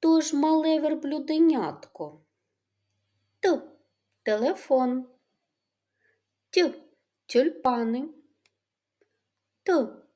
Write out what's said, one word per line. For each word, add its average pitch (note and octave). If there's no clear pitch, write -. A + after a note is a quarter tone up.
«то D#4+
ж D4+
мале D#4
верблюденятко». D4
Т. E4+
Телефон. B3+
Тю. F4
Тюльпани. B3
Т. D#4